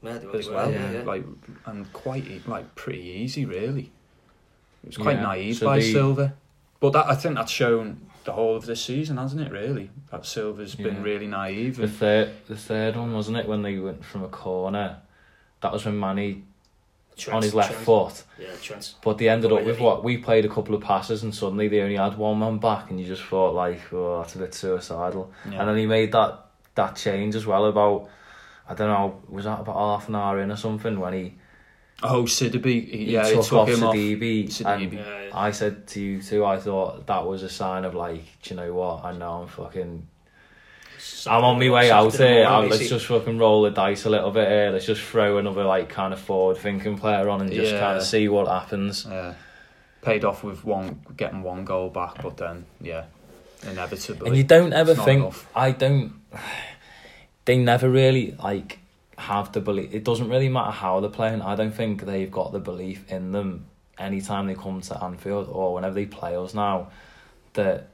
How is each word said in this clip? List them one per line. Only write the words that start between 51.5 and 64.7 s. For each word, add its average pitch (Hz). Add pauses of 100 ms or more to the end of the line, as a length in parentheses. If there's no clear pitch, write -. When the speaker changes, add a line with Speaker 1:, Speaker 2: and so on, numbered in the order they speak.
Speaker 2:
goal 92
back, 87
but 87
then, 87 (160)
yeah, 82 (680)
inevitably, 95
Speaker 3:
And 127
you 135
don't 165
ever 160
Speaker 2:
it's 156
not 110
Speaker 3:
think, 139
Speaker 2:
enough. -
Speaker 3:
I 131
don't, 131 (1300)
they 127
never 123
really, 131
like, 98 (380)
have 101
the 107
belief. 98
It 107
doesn't 117
really 131
matter 117
how 95
they're 104
playing. 110
I 95
don't 107
think 107
they've 95
got 92
the 101
belief 92
in 92
them 95 (320)
anytime 98
they 95
come 95